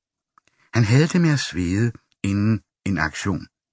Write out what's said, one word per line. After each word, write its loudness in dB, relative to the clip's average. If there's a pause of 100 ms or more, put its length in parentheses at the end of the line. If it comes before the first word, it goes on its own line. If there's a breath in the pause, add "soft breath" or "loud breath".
(760)
Han 4
havde 4
det 0
med 4
at 0
svede -2 (300)
inden 0 (220)
en -2
aktion. -4 (260)